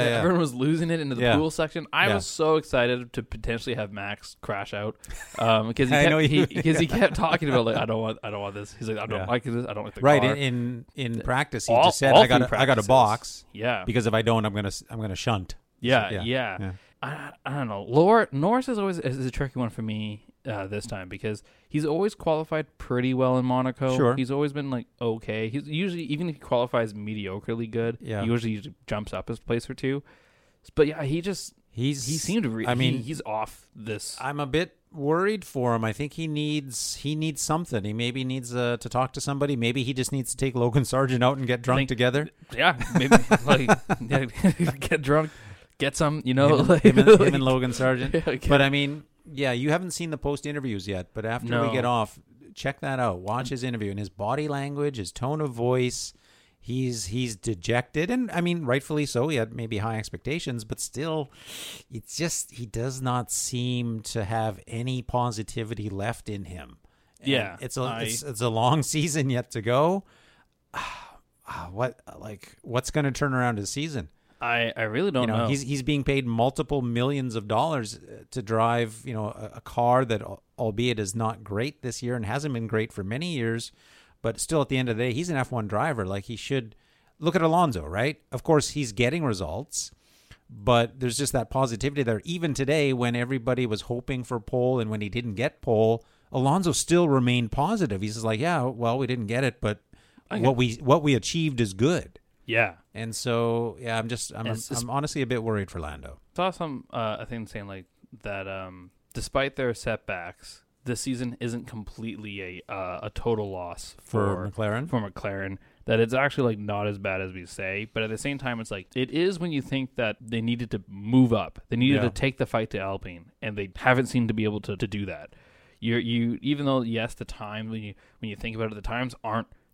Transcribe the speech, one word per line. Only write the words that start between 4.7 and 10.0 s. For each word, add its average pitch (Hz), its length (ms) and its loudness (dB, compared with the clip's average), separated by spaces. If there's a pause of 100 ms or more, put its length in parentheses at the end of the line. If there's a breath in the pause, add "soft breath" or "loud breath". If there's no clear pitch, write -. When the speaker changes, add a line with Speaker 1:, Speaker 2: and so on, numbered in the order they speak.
Speaker 1:
out, 202 220 -6 (420 loud breath)
um, 113 360 2
'cause 131 160 2
he 139 60 4
Speaker 2:
<laughs> - 0 -
I 143 80 6
Speaker 1:
kept, 135 80 6
Speaker 2:
know 156 80 4
you 151 300 4
Speaker 1:
he, - 120 -4
'cause 156 180 4
he 165 80 2
kept 196 280 2
talking 160 340 0
about, 123 160 4
like, 110 100 0
Speaker 2:
<laughs> 117 80 0
Speaker 1:
"I - 20 -
don't 113 160 -2
want, 110 220 -4
I 110 60 -8
don't 104 120 -6
want 101 140 -8
this." 101 240 -12
He's 113 80 -8
like, 110 100 -4
"I 104 100 -6
don't 107 120 -4
Speaker 2:
Yeah. 92 60 -4
Speaker 1:
like 120 180 0
this. 123 240 -4
I - 60 -8
don't 104 100 -8
like - 120 -12
the 101 60 -10